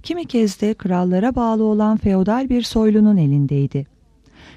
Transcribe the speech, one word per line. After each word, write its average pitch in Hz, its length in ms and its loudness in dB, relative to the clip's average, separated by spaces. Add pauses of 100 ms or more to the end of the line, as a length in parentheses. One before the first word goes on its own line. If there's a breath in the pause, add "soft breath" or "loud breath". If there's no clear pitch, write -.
kimi 339 220 -8
kez 220 360 -2
de 214 140 -2
krallara 180 600 -2
bağlı 226 300 -2
olan 214 320 0
feodal 208 520 0
bir 247 140 0
soylunun 214 540 2
elindeydi. 143 720 0 (720 loud breath)